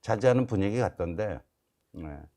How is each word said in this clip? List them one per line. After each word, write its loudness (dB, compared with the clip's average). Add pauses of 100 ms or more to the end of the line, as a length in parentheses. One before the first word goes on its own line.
자제하는 4
분위기 0
같던데. -4 (540)
네. -12 (180)